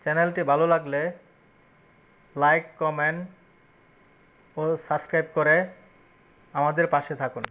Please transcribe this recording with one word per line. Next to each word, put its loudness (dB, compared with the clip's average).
চ্যানেলটি 0
ভালো 4
লাগলে 0
লাইক, 2
কমেন্ট -2
ও -6
সাবস্ক্রাইব -2
করে 4
আমাদের 0
পাশে -2
থাকুন। -6